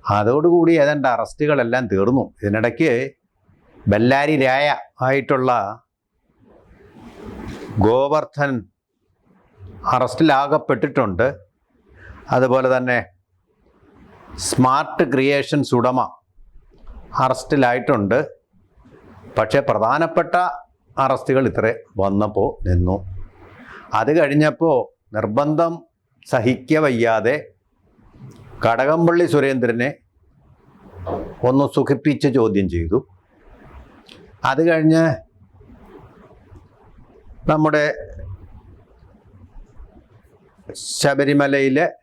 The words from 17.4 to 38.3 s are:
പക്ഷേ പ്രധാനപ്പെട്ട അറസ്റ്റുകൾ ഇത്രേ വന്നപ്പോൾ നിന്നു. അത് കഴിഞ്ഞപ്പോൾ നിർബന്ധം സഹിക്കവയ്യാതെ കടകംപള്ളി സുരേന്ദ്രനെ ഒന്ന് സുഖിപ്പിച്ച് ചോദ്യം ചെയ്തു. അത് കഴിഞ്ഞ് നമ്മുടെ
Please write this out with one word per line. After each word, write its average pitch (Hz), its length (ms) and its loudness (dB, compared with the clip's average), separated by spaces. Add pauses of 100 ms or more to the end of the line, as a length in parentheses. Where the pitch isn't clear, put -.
പക്ഷേ 123 320 0
പ്രധാനപ്പെട്ട 151 680 0 (680)
അറസ്റ്റുകൾ 131 460 0
ഇത്രേ 110 220 0 (280)
വന്നപ്പോൾ 104 480 0 (200)
നിന്നു. 90 280 0 (1000)
അത് 113 180 0
കഴിഞ്ഞപ്പോൾ 151 580 2 (400)
നിർബന്ധം 147 580 0 (540)
സഹിക്കവയ്യാതെ 123 1120 0 (1300)
കടകംപള്ളി 160 680 2
സുരേന്ദ്രനെ 127 540 0 (1600)
ഒന്ന് 139 160 2 (100)
സുഖിപ്പിച്ച് 139 640 0
ചോദ്യം 101 360 2
ചെയ്തു. 85 240 -2 (1500)
അത് 135 180 0
കഴിഞ്ഞ് 160 360 4 (2500)
നമ്മുടെ 151 320 2 (3250)